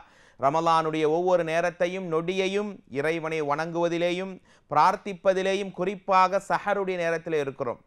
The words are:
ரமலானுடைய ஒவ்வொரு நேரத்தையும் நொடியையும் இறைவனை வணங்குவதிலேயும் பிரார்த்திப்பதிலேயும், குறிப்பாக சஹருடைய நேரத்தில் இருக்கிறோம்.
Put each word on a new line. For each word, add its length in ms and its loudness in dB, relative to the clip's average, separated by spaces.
ரமலானுடைய 640 2
ஒவ்வொரு 380 2
நேரத்தையும் 680 -2
நொடியையும் 640 -2
இறைவனை 520 -2
வணங்குவதிலேயும் 1000 -2
பிரார்த்திப்பதிலேயும், 1040 0
குறிப்பாக 800 2
சஹருடைய 460 -2
நேரத்தில் 380 -2
இருக்கிறோம். 540 -4